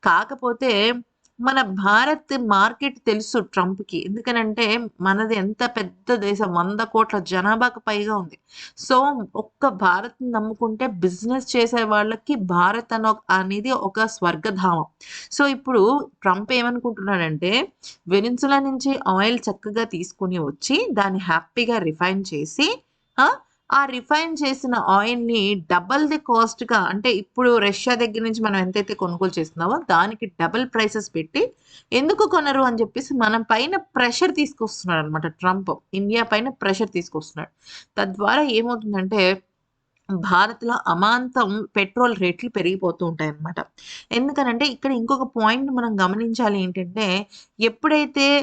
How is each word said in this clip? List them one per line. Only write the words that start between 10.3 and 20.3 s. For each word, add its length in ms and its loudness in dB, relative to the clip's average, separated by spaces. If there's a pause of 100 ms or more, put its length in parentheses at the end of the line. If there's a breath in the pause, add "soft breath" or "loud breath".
నమ్ముకుంటే 560 -2 (100)
బిజినెస్ 520 -2
చేసే 360 2
వాళ్ళకి 520 0 (120)
భారత్ 460 0
అన-, 100 -2 (260)
అనేది 480 0
ఒక 280 -2
స్వర్గధామం. 800 0 (460 loud breath)
so 180 2
ఇప్పుడు 320 2 (380)
ట్రంప్ 320 0
ఏమనుకుంటున్నాడంటే 1000 -2 (560 loud breath)
వెనిజులా 520 2
నుంచి 320 -2 (160)
ఆయిల్ 320 2
చక్కగా 480 -6
తీసుకుని 520 -6